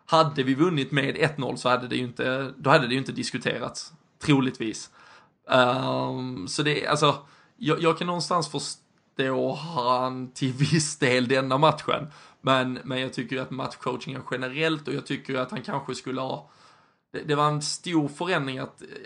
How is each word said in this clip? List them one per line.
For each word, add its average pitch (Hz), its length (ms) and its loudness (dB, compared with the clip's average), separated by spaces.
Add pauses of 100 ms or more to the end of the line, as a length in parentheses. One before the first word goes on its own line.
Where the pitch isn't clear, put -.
hade 151 360 4
vi 131 120 2
vunnit 151 380 2
med 139 240 0
ett - 220 2
noll 127 200 -4
så - 100 0
hade 123 200 2
det 123 80 -4
ju 127 80 -2
inte, 127 520 -4
då 135 140 0
hade 147 160 6
det 117 60 -2
ju 131 60 0
inte 135 140 -6
diskuterats, 120 800 -6 (300)
troligtvis. 127 680 0 (600)
Ehm, 131 960 2
så 151 140 -2
det, 147 240 0
alltså, 147 300 4 (400)
jag, - 260 0
jag 160 160 4
kan 175 80 -4
någonstans 175 420 -2
förstå 131 1080 -4
han 127 800 -2
till 131 200 -2
viss 147 460 2
del 127 300 4
denna 131 300 2
matchen, - 480 2 (340)
men, 127 440 0
men 131 160 -4
jag 131 120 -4
tycker 127 280 -6
att - 100 -8
matchcoachingen 131 800 -8
generellt, 143 580 0
och 139 60 -2
jag 135 120 -4
tycker - 280 -4
att 127 160 0
han 147 120 -6
kanske 135 320 -4
skulle 131 260 -6
ha, 131 300 -6 (640)
det, - 60 -8
det 147 120 0
var 147 140 6
en 147 140 0
stor 156 460 0
förändring 147 500 -2
att, - 240 -10
eh, - 60 -18 (180)